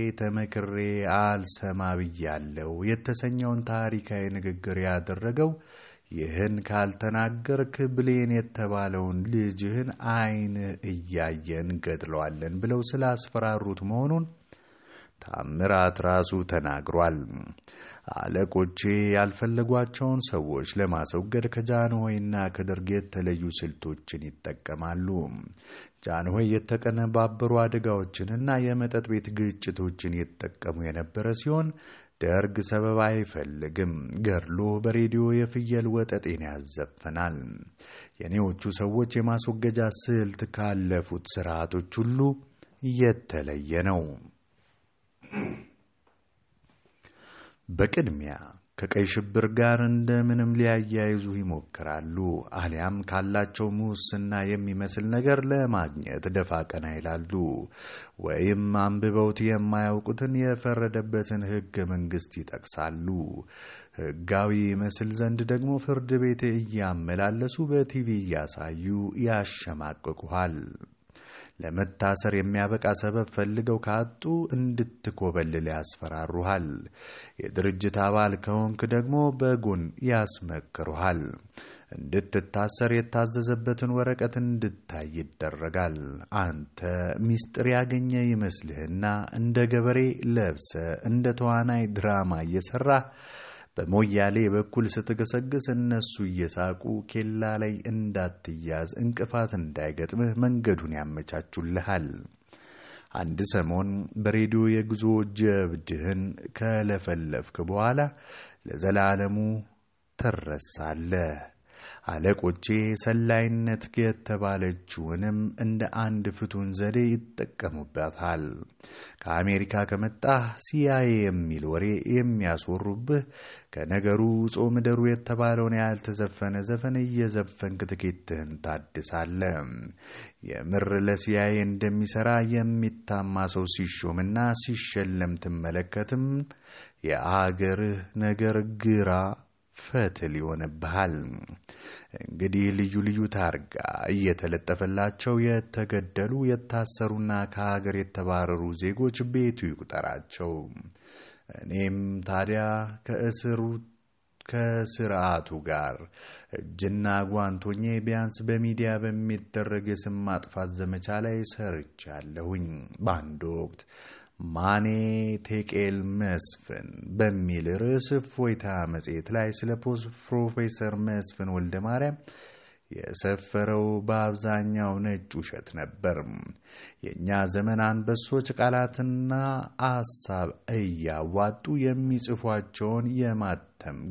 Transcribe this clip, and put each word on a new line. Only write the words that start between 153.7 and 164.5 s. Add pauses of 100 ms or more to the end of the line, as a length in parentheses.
ከስርዓቱ (140)
ጋር (560)
እጅና (200)
ጓንት
ሆኜ (140)
ቢያንስ
በሚዲያ (100)
በሚደረግ
የስም
ማጥፋት
ዘመቻ
ላይ (120)
ሰርቻለሁኝ። (320)
በአንድ
ወቅት (640)
ማኔ (560)